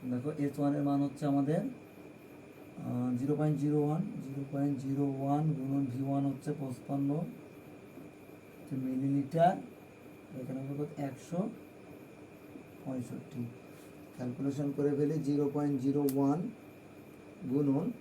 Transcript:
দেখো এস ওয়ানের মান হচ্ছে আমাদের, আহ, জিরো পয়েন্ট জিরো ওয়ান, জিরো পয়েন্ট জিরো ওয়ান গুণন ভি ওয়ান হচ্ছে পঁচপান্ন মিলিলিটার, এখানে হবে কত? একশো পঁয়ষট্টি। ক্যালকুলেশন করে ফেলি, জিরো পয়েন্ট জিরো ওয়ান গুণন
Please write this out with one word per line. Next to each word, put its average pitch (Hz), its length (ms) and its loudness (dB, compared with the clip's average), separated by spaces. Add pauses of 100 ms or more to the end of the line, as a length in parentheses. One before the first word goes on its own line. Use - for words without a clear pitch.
(100)
দেখো 123 200 0 (140)
এস 139 140 0
ওয়ানের 143 300 4
মান 139 180 4
হচ্ছে 139 260 -4
আমাদের, 143 340 6
আহ, - 1400 -6 (120)
জিরো 143 180 4
পয়েন্ট 151 260 6
জিরো 147 220 6
ওয়ান, 160 160 2 (240)
জিরো 139 160 -4 (100)
পয়েন্ট 143 220 2 (100)
জিরো 135 200 2 (160)
ওয়ান 143 240 4 (140)
গুণন 139 240 2 (100)
ভি 127 160 -2
ওয়ান 139 220 4
হচ্ছে 143 200 -4 (100)
পঁচপান্ন 139 500 0 (1700)
মিলিলিটার, 139 720 4 (840)
এখানে 131 200 -6
হবে 139 200 -4
কত? 151 100 -2 (180)
একশো 165 320 -4 (1400)
পঁয়ষট্টি। 123 600 -6 (760)
ক্যালকুলেশন 139 600 -2
করে 143 220 4
ফেলি, 151 180 4 (120)
জিরো 147 160 4 (100)
পয়েন্ট 147 200 2 (100)
জিরো 139 180 4 (120)
ওয়ান 139 240 4 (1120)
গুণন 143 360 4 (140)